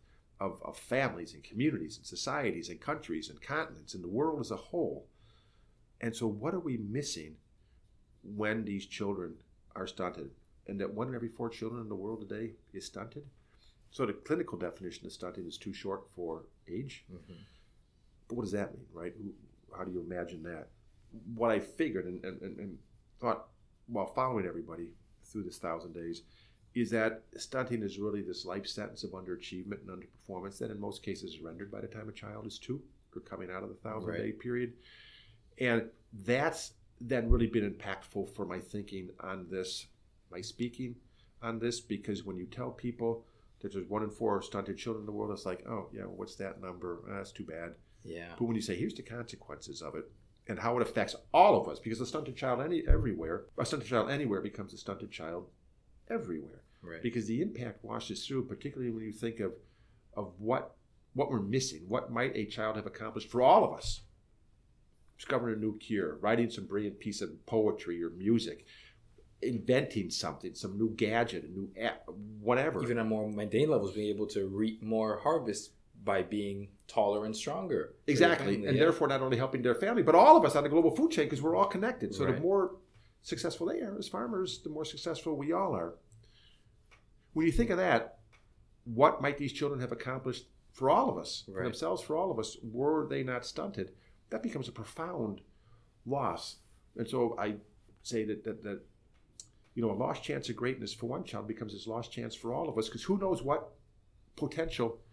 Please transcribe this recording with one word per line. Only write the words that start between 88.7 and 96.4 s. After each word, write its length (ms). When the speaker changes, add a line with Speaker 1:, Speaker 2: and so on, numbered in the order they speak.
Speaker 1:
what 360
might 160
these 160
children 280
have 120
accomplished 560
for 160
all 220
of 80
us, 280
for 60
Speaker 2:
Right. 120
Speaker 1:
themselves, 380
for 140
all 140
of 80
us, 240
were 440
they 160
not 220
stunted? 500
That 120
becomes 260
a 40
profound 720
loss. 500